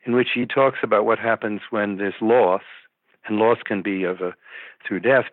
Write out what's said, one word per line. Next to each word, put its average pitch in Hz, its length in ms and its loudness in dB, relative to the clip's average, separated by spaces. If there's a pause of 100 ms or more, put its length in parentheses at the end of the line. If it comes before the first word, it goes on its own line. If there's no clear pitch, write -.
in 120 80 0
which 123 180 2
he 123 140 -2
talks 135 360 2
about 110 220 2
what 113 140 2
happens 110 420 -2 (100)
when 101 260 -2
there's 98 240 -4
loss, 98 420 4 (640)
and 107 120 -2
loss 113 260 4
can 101 180 -4
be 95 220 -2
of 90 160 -4
a, 90 120 -4 (540)
through 92 140 -4
death, 123 320 4